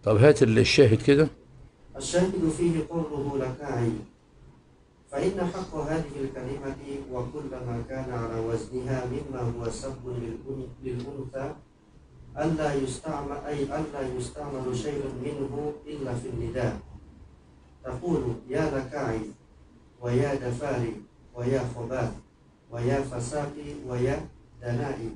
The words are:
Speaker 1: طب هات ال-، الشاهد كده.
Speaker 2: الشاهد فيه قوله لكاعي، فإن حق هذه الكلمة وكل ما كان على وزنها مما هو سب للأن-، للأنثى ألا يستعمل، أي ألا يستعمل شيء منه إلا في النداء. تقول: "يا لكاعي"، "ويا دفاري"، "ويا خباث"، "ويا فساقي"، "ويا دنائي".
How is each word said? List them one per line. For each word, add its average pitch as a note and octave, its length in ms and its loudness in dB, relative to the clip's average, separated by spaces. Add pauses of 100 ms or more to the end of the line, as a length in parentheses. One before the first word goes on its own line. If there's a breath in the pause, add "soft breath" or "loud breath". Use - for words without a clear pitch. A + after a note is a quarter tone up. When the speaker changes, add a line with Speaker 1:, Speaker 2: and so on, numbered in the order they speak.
Speaker 1:
طب G#2+ 120 6
هات C3+ 260 10
ال-، A2 160 8
الشاهد A2 440 8
كده. C#3+ 260 8 (680)
Speaker 2:
الشاهد F#3 520 2 (100)
فيه E3+ 140 4 (180)
قوله D3 480 -2
لكاعي، B2 520 0 (1200)
فإن F#3 440 0
حق F#3 200 -8
هذه D#3 300 0 (160)
الكلمة C3+ 560 -6 (360)
وكل B2+ 380 -6 (160)
ما A#2+ 220 -4
كان C3 240 -6
على A2+ 280 -4
وزنها B2+ 680 -2
مما C3 340 -6
هو A#2 300 -2
سب C3 260 -6 (100)
للأن-، B2 600 -8 (160)
للأنثى C3+ 680 -6 (840)
ألا D3+ 360 2
يستعمل، C#3 640 -2 (100)
أي C#3+ 160 -2
ألا C#3+ 560 -2
يستعمل B2+ 580 -4
شيء C#3 260 -2 (220)
منه C#3+ 480 -4 (140)
إلا C#3+ 280 -4
في B2 140 -4
النداء. A#2+ 480 -2 (1080)
تقول: D3+ 380 -2 (280)
"يا D3+ 260 2
لكاعي"، B2 440 -4 (840)
"ويا C3+ 320 2
دفاري"، A#2+ 580 -2 (420)
"ويا B2 300 0 (120)
خباث"، A#2+ 360 -2 (600)
"ويا A#2+ 280 2
فساقي"، C#3+ 680 -4 (200)
"ويا B2+ 320 0 (420)
دنائي". A#2+ 540 -2